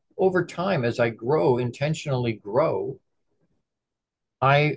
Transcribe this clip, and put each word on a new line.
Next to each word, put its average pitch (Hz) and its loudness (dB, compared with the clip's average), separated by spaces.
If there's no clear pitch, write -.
over 185 2
time, 170 -2
as 117 -2
I 117 2
grow, 123 0
intentionally 123 -2
grow, 107 -2
I 143 4